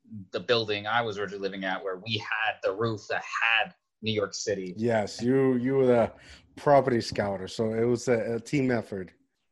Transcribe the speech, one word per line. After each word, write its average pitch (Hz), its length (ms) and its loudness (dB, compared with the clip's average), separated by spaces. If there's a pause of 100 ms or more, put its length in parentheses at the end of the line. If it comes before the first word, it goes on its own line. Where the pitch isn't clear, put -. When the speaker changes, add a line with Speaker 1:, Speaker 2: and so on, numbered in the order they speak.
(320)
Speaker 1:
the 110 80 -4
building 104 460 0
I 113 140 2
was 110 180 -2
originally 101 240 -6
living 95 220 -6
at, 95 180 -2
where 95 140 -4
we 110 220 -6
had 110 440 -4
the 101 100 -2
roof 107 360 -4
that 95 140 -4
had 113 520 0 (280)
New 110 100 -2
York 101 220 -2
City. 95 420 -4
Speaker 2:
Yes, 110 460 -2
you, 131 340 4
you 127 200 0
were 131 100 4
the 117 260 4 (440)
property 131 440 6
scouter, 98 480 -4
so 110 240 -2
it 113 120 2
was 120 240 0
a, 117 280 2
a 113 40 -4
team 131 300 0
effort. 101 400 -4 (420)